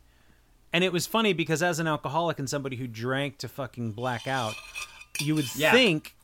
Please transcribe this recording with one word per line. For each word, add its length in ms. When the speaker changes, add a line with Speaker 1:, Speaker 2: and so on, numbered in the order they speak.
Speaker 1:
and 120
it 100
was 140
funny 260
because 300
as 160
an 80
alcoholic 500
and 120
somebody 260
who 120
drank 520
to 80
fucking 460
black 340
out, 260
you 160
would 200
Speaker 2:
Yeah. 160
Speaker 1:
think 520